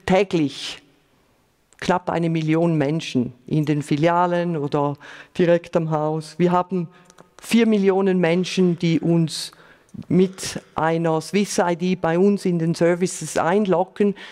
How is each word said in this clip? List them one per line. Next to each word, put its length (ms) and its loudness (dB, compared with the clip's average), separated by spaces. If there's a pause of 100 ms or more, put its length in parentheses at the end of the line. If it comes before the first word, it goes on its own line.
täglich 760 0 (960)
knapp 320 -2
eine 200 -2
Million 460 0
Menschen 560 -2 (140)
in 180 0
den 180 -2
Filialen 720 0
oder 400 -2 (420)
direkt 380 2
am 160 0
Haus. 460 -4
Wir 120 2
haben 380 -2 (520)
vier 260 2
Millionen 520 2
Menschen, 640 2
die 180 0
uns 540 -2 (560)
mit 520 -2 (140)
einer 460 0
Swiss 380 -2
I 180 0
D 180 0
bei 240 0
uns 260 4
in 140 0
den 160 0
Services 640 0
einloggen. 800 2 (160)